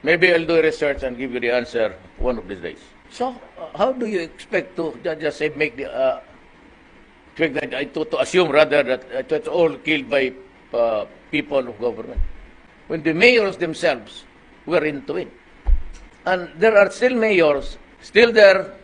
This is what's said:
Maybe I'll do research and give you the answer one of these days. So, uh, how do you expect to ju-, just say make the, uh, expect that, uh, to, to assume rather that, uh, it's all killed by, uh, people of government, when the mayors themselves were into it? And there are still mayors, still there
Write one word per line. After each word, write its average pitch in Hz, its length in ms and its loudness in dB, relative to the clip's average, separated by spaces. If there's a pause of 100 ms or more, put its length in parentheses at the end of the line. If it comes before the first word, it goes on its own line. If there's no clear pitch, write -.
Maybe 170 280 4
I'll 165 140 2
do 165 160 2
research 151 420 -2
and 123 140 -6
give 127 160 -8
you 123 60 -4
the 120 120 -2
answer 120 440 -2 (220)
one 123 200 -2
of 92 100 -12
these 92 140 -12
days. 80 180 -12 (300)
So, 247 260 -8 (220)
uh, 160 180 -16
how 240 160 0
do 247 140 -4
you 202 160 -4
expect - 560 -6
to 160 260 -6
ju-, 160 120 -4
just 151 240 -6
say 151 160 -2
make 151 200 -2
the, 139 160 -10
uh, 131 300 -2 (1120)
expect 147 220 -2
that, 139 180 -6
uh, 135 100 -6
to, 151 220 -6
to 139 140 -6
assume 160 320 2
rather 147 320 4
that, 123 260 -2
uh, 131 260 -4
it's - 120 -6
all 156 300 0
killed 139 320 -4
by, 131 220 0 (420)
uh, 113 320 0 (260)
people 139 360 -2
of 104 140 -16
government, 117 400 -4 (680)
when 165 140 -6
the 156 120 0
mayors 208 440 4
themselves 156 680 -4 (420)
were 160 200 0
into 143 320 -6
it? - 140 -10 (920)
And 180 320 -2
there 208 200 4
are 196 140 6
still 254 240 0
mayors, 170 600 2 (240)
still 233 300 4
there 196 520 6